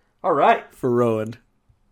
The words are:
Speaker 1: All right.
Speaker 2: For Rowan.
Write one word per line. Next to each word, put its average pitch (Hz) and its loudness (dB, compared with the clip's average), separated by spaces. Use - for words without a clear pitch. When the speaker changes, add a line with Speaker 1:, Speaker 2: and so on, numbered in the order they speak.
Speaker 1:
All - 0
right. 196 0
Speaker 2:
For 127 -4
Rowan. 117 0